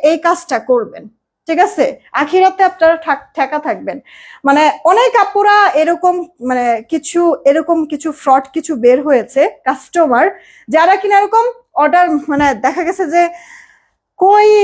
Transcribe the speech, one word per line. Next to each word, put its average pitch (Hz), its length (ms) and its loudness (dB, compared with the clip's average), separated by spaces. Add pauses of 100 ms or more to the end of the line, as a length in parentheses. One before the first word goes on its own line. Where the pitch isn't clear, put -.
(100)
এই 330 80 0
কাজটা 339 400 -4 (120)
করবেন, 214 340 -4 (440)
ঠিক 320 100 -4
আছে? 392 260 0 (280)
আখিরাতে 370 520 0
আপনারা 330 320 2
ঠাক-, 320 380 -6
ঠেকা 277 240 -4
থাকবেন। 269 400 -8 (460)
মানে 285 180 2 (220)
অনেক 415 320 2
আপুরা 403 400 2 (240)
এরকম 349 340 0 (340)
মানে 247 160 -2 (240)
কিছু, 320 320 -4 (240)
এরকম 320 340 0 (140)
কিছু 294 200 -8
ফ্রড 269 400 0
কিছু 320 240 -6
বের 240 260 2
হয়েছে 269 400 0 (220)
কাস্টমার, 294 640 0 (420)
যারা 320 280 2
কিনা 392 220 0
এরকম 427 260 0 (300)
অর্ডার 349 320 2 (220)
মানে 285 260 0
দেখা 262 280 -4
গেছে 359 220 -4 (100)
যে 349 80 4 (960)
কই 415 280 4 (160)